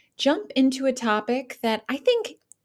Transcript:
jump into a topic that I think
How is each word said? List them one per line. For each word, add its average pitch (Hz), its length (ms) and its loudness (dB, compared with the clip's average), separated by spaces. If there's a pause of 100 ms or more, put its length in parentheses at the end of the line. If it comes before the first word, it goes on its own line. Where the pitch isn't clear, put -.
(180)
jump 320 400 0
into 262 300 2
a 262 40 4
topic 240 720 -2
that 220 240 -2
I 254 80 -4
think 466 380 0 (320)